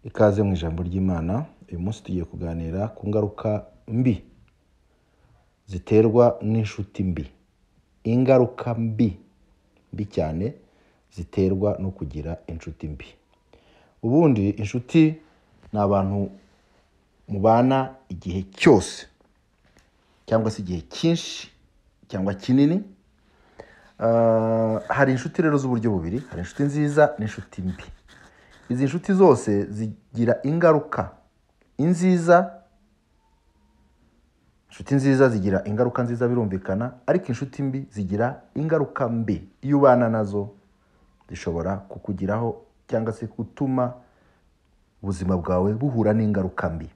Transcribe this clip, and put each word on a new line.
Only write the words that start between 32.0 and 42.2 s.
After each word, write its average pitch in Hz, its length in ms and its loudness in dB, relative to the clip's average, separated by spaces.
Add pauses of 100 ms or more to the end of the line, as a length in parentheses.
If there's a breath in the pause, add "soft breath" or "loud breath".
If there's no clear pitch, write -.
inshuti - 260 -4
nziza 135 340 6
zigira 98 360 0
ingaruka 120 380 -2
nziza 120 260 -2
birumvikana, 110 640 -2 (140)
ariko 185 200 0
inshuti 135 360 -8
mbi 135 280 -6
zigira 104 520 -4 (120)
ingaruka 147 540 -2
mbi. 110 400 -4 (140)
Iyo 143 160 2
ubana 123 300 6
nazo, 104 420 -2 (800)
zishobora 87 480 -6
kukugiraho 104 880 -6 (240)